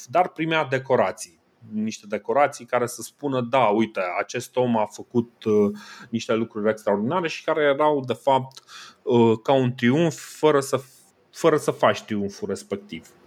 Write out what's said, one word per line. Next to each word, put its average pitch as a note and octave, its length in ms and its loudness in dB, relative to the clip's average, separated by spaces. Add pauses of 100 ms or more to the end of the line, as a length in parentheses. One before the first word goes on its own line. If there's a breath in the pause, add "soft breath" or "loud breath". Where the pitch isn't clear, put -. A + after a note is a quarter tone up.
(100)
dar F3 180 2
primea D#3+ 360 -2
decorații. B2+ 720 -2 (360)
Niște G#2+ 360 -6
decorații B2 560 -2
care A#2+ 220 -2
să A2+ 160 -10
spună, C3 380 -6
„Da, B2 240 2
uite, G#2+ 360 2 (180)
acest - 380 -8
om B2 200 2
a G#2+ 140 0
făcut, - 540 -6
uh, G#2 260 4 (400 loud breath)
niște A2+ 240 -4
lucruri A2 360 -2
extraordinare”, A#2+ 580 -2
și - 160 -12
care D#3 180 0
erau, D3 440 2
de A#2+ 60 -2
fapt, C3 500 -2 (400 loud breath)
uh, A#2 400 4
ca C#3+ 100 0
un C3 220 2
triumf, C3+ 400 2 (240)
fără D3 220 4
să, C3+ 200 -2 (520)
fără D#3 240 2
să D3 140 -2
faci - 320 2
triumful G2+ 460 -6
respectiv. F#2+ 580 -10 (200)